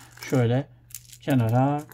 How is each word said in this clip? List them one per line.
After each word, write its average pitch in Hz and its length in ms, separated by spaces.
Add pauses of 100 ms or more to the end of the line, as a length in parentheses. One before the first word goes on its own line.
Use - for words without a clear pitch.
(300)
şöyle 131 380 (540)
kenara 131 640 (100)